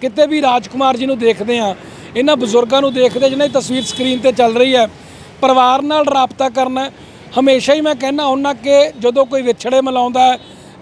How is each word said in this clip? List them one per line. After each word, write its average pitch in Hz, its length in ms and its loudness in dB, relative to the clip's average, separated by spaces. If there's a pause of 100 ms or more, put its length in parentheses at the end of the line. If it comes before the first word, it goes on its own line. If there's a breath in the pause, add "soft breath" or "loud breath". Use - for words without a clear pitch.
ਕਿਤੇ 262 260 0
ਵੀ 302 140 -2
ਰਾਜਕੁਮਾਰ 254 560 0
ਜੀ 254 80 -4
ਨੂੰ 269 120 -2
ਦੇਖਦੇ 226 420 -2
ਆ, 202 140 -2 (420 loud breath)
ਇਹਨਾਂ 277 220 2
ਬਜ਼ੁਰਗਾਂ 240 440 0
ਨੂੰ 277 120 0
ਦੇਖਦੇ, 254 360 2
ਜਿਹਨਾਂ 277 180 0
ਦੀ - 60 -6
ਤਸਵੀਰ 254 300 -2
ਸਕਰੀਨ 254 360 -4
'ਤੇ 262 120 2
ਚੱਲ 233 260 2
ਰਹੀ 262 180 2
ਹੈ, 226 120 2 (540 loud breath)
ਪਰਿਵਾਰ 262 400 2
ਨਾਲ 294 240 0
ਰਾਬਤਾ 262 440 -2
ਕਰਨਾ 262 360 -4
ਹੈ। 269 60 -12 (480 loud breath)
ਹਮੇਸ਼ਾ 269 340 4
ਹੀ 311 80 2
ਮੈਂ 302 140 0
ਕਹਿੰਦਾ 277 300 -4
ਹੁੰਦਾ 277 280 0
ਕਿ 277 260 2 (220)
ਜਦੋਂ 247 240 2
ਕੋਈ 262 160 -2
ਵਿਛੜੇ 247 400 0
ਮਿਲਾਉਂਦਾ 254 400 -2
ਹੈ 254 160 2 (440 loud breath)